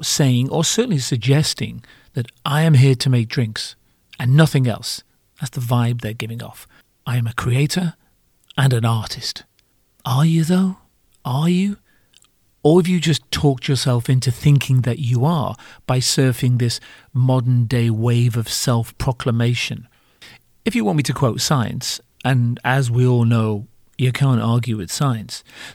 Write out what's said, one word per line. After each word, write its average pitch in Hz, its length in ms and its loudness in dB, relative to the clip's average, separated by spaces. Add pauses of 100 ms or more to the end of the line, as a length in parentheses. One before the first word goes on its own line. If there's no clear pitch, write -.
saying, 131 480 0
or 151 140 -2
certainly 220 360 0
suggesting, 127 840 -2 (300)
that 120 180 -6 (140)
"I 147 160 0
am 160 140 4
here 131 200 6
to 131 140 -2
make 120 180 2
drinks - 480 -6 (420)
and 131 200 2
nothing 151 300 4
else." - 360 -8 (380)
That's 143 80 -8
the - 100 -8
vibe 120 400 0
they're 107 140 -8
giving 113 280 -10
off. - 240 -16 (400)
"I 123 120 -4
am 117 100 -2
a 113 60 -6
creator 147 640 -2 (600)
and 131 160 2
an 117 140 0
artist." - 580 -4 (600)
Are 131 180 2
you, 160 220 2
though? 185 320 0 (480)
Are 151 240 -2
you? 190 260 0 (840)
Or 160 180 6
have 170 80 2
you 180 140 2
just 151 300 0
talked 139 360 0
yourself 123 420 0
into 127 220 2
thinking 131 520 2
that 120 160 -2
you 123 260 0
are 160 320 -2 (280)
by 127 140 0
surfing 127 600 0
this 120 200 -2 (320)
modern-day 123 800 2
wave 117 480 0
of 110 100 -4
self-proclamation? 120 1400 -2 (760)
If 233 100 -2
you 226 100 0
want 190 100 0
me 147 80 0
to 131 100 -4
quote 123 280 0
science, - 580 -4 (240)
and 123 400 0
as 127 260 0
we 123 160 2
all 123 200 2
know, 110 420 0 (300)
you 123 160 0
can't 131 280 2
argue 117 360 0
with 92 160 -8
science, 117 500 -4 (320)